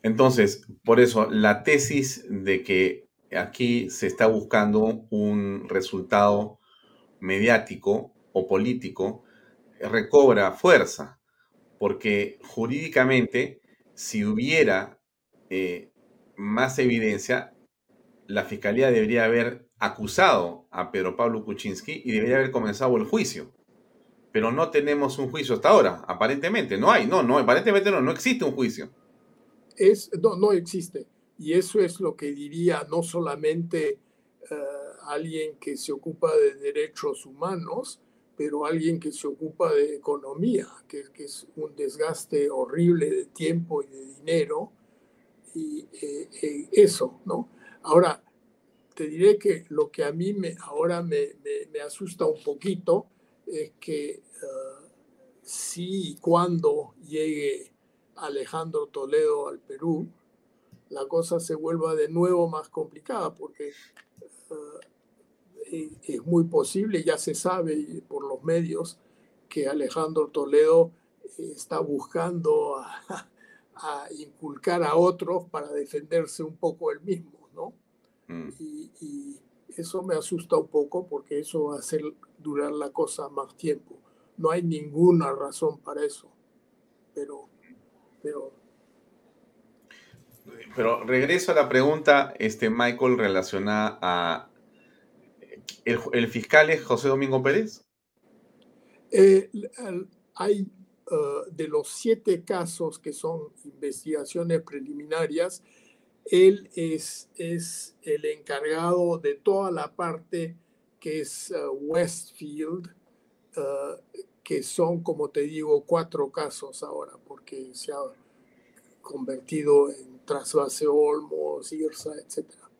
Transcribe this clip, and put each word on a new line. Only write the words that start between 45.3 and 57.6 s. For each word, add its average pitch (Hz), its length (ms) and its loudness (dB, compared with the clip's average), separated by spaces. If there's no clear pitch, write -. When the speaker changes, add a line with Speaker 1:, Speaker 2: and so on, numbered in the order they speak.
Speaker 2:
y, 151 320 -8
eh, 143 260 -10
eh, 147 300 -6
eso, 180 520 6
¿no? - 260 -6
Ahora, 165 380 6
te 160 100 -6
diré 185 320 4
que 175 300 0
lo 151 240 -2
que 160 100 -6
a 147 80 -2
mí 180 220 -4
me, 175 280 -6
ahora 170 420 -2
me, 147 420 -2
me, 143 260 -8
me 147 100 -10
asusta 170 460 -6
un 151 160 -2
poquito 175 640 -2
es - 320 -10
que, 151 320 -8
eh, - 120 -14
si 180 680 -8
y - 60 -14
cuando 165 800 2
llegue 147 640 -4